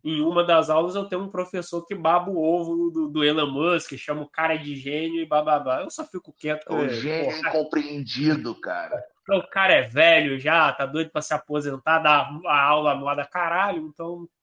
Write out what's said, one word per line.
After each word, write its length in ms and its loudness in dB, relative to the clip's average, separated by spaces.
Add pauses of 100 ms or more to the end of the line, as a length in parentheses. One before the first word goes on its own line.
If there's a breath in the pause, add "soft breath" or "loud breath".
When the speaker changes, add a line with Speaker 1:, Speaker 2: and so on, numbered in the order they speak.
Speaker 1:
em 180 -2
uma 220 2
das 260 4
aulas 260 2
eu 100 -2
tenho 180 -4
um 60 -10
professor 560 -6
que 100 -8
baba 340 2
o 80 -2
ovo 540 0
do, 180 -2
do 140 0
Elon 280 2
Musk, 460 -2
chama 240 -6
o 80 -12
cara 260 -2
de 200 -8
gênio 460 -6
e 40 -6
bababá. 560 0
Eu 80 -10
só 160 -12
fico 260 -14
quieto, 380 -6
Speaker 2:
É 40 -4
o 120 0
Speaker 1:
é, 40 -2
Speaker 2:
gênio 360 -4
Speaker 1:
porra. 240 -4
Speaker 2:
incompreendido, 1120 -2
cara. 420 -6 (260)
Speaker 1:
O 200 2
cara 240 4
é 140 6
velho 520 4
já, 320 4
tá 140 -4
doido 240 -4
pra 120 -6
se 120 -4
aposentar, 680 -2
dá 220 6
a, 320 -4
a 100 6
aula 320 4
moda 300 -4
caralho, 600 -2
então, 420 -12 (140)